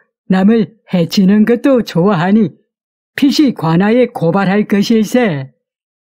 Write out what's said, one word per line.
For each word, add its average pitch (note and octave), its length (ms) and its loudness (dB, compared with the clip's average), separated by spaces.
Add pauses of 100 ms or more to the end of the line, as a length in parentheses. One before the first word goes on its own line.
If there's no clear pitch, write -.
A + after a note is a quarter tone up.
(280)
남을 G3 460 0 (180)
해치는 F#3+ 520 2
것도 A#3+ 380 0
좋아하니 F#3 680 0 (680)
필시 C#4 360 0
관아에 G3+ 540 0
고발할 G3 600 -2
것일세. G3+ 840 -2 (600)